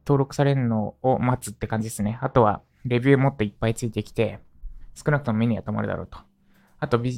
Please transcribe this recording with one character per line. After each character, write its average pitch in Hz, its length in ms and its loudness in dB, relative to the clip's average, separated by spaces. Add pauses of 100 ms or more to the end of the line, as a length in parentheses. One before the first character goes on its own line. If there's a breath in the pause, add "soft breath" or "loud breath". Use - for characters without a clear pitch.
登 143 140 4
録 135 160 -2
さ 147 80 2
れ 139 100 4
る 131 120 0
の 107 360 -2
を 131 160 2
待 123 340 -2
つ - 20 -16
っ - 40 -20
て 110 80 -4
感 113 160 -2
じ 110 60 -6
っ - 20 -8
す 107 120 -6
ね。 104 200 -2
あ 131 80 -4
と 120 140 6
は、 104 180 2 (220)
レ 120 160 2
ビ 135 120 4
ュ - 20 10
ー 135 40 6
も 135 120 2
っ 135 60 -8
と 110 80 -2
い - 20 0
っ 101 120 -8
ぱ 113 100 0
い 113 60 0
つ - 120 -6
い 110 40 -4
て 107 120 -4
き - 100 -14
て、 104 280 -2 (540)
少 - 160 -4
な 147 80 2
く 143 60 -6
と 117 80 -2
も 107 60 0
目 113 80 2
に 113 100 0
は 95 60 -8
留 104 120 -6
ま 107 60 -4
る 107 80 -2
だ 98 60 -4
ろ - 80 -8
う 90 40 -12
と。 - 120 -20 (600 soft breath)
あ 147 100 -6
と、 123 100 2
ビ-、 123 200 -2